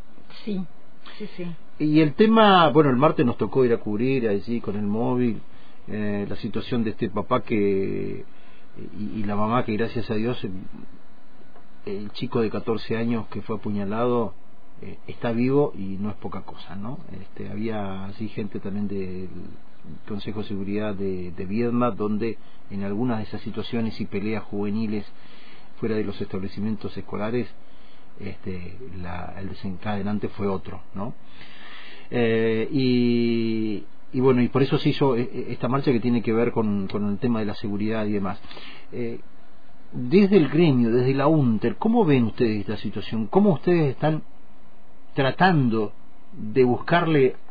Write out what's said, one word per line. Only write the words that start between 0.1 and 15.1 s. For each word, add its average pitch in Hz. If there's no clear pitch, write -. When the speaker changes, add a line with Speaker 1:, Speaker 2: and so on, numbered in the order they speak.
Speaker 1:
Sí, 190
sí, 208
sí. 175
Speaker 2:
Y 151
el 151
tema, 214
bueno, 147
el 127
martes 143
nos 120
tocó 113
ir 120
a 110
cubrir 117
allí 104
con 104
el 104
móvil, 117
eh, 104
la 98
situación 117
de 110
este 104
papá 104
que, 98
y, 104
y 104
la 101
mamá 110
que, 107
gracias 110
a 110
Dios, 113
el, 104
el 101
chico 120
de 107
catorce 107
años 117
que 104
fue 110
apuñalado, 107
eh, 92
está -